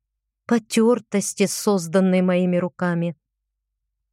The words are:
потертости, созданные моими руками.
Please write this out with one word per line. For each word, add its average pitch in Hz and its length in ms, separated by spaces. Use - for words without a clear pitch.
потертости, 226 1000
созданные 185 760
моими 180 340
руками. 175 600